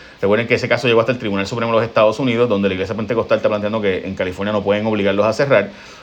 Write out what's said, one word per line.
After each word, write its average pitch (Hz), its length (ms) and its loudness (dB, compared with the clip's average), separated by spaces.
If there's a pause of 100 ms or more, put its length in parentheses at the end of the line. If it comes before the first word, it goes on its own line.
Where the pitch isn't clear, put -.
(220)
Recuerden 107 260 2
que 123 80 2
ese 117 120 -4
caso 123 200 0
llegó 117 140 6
hasta 113 100 0
el 123 80 -4
Tribunal 98 260 -4
Supremo 117 260 -4
de 113 60 2
los 113 100 0
Estados 107 320 2
Unidos, 120 300 0
donde 101 180 2
la 95 60 0
Iglesia 95 220 -4
Pentecostal 110 420 -2
está 107 120 0
planteando 104 300 -2
que 95 280 -2
en 95 80 -6
California 95 360 -4
no 104 120 -2
pueden 104 240 0
obligarlos 101 400 0
a 110 60 0
cerrar, 120 360 2 (340)